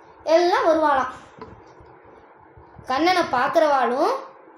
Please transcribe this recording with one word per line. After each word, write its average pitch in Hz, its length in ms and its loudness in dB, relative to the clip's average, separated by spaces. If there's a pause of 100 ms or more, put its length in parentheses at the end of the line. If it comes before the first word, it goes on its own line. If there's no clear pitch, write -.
(240)
எல்லாம் 349 420 2
வருவாளாம். 302 460 0 (1700)
கண்ணனை 330 360 0
பார்க்குறவாளும் 285 920 0 (440)